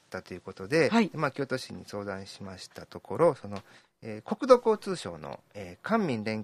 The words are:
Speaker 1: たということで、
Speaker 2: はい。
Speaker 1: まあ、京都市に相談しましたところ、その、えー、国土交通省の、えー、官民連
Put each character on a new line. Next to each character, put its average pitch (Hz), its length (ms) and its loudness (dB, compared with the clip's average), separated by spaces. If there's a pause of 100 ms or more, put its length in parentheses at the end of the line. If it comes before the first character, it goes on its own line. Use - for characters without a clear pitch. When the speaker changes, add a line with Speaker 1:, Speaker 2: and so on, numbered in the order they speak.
Speaker 1:
た 92 140 -8
と - 100 -14
い - 40 -8
う - 40 -16
こ 95 120 -12
と 92 140 -10
で、 147 220 4
Speaker 2:
は 233 120 6
い。 196 120 2
Speaker 1:
ま 151 140 0
あ、 135 40 -6
京 139 140 -4
都 131 140 -2
市 - 120 -12
に 92 140 -10
相 104 180 -8
談 98 220 -6
し - 160 -14
ま 95 160 -10
し - 100 -16
た - 200 -16
と - 120 -12
こ 98 180 -8
ろ、 151 180 6
そ - 120 -12
の、 101 140 -8 (400)
え 110 240 -10
ー、 214 100 -4
国 262 140 4
土 254 60 12
交 226 240 4
通 190 160 -4
省 87 240 -8
の、 71 200 -8 (140)
え 90 280 -12
ー、 - 60 -8
官 202 200 4
民 113 160 0
連 107 200 -2